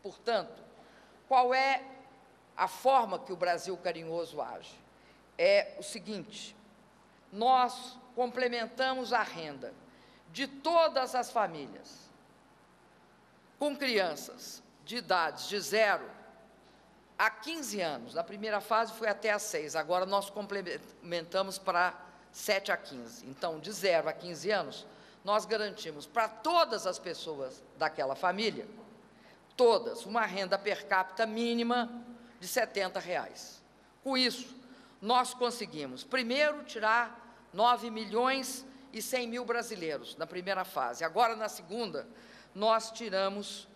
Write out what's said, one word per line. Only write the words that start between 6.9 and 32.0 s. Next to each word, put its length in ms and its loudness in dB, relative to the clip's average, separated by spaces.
nós 680 4
complementamos 1000 0
a 80 4
renda 520 -8
de 160 -4
todas 680 2
as 180 -2
famílias 800 -4
com 160 0
crianças 880 -2
de 140 -8
idades 500 2
de 120 -2
zero 500 2
há 120 4
quinze 500 -6
anos, 340 -4
na 100 -2
primeira 360 -4
fase 340 0
foi 140 -2
até 240 2
às 120 2
seis, 320 -4
agora 300 2
nós 240 0
complementamos 1300 -4
para 400 2
sete 400 0
a 60 2
quinze. 480 -14
Então, 340 -6
de 120 -10
zero 380 2
a 40 -4
quinze 380 -6
anos, 340 -2
nós 220 2
garantimos 600 -4
para 220 0
todas 580 2
as 140 -2
pessoas 640 -8
daquela 380 0
família, 520 0
todas, 500 4
uma 200 0
renda 340 0
per 260 -2
capita 400 2
mínima 800 0